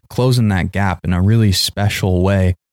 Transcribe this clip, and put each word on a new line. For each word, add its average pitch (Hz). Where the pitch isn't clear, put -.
closing 123
that 92
gap 98
in 90
a 90
really 107
special 95
way 92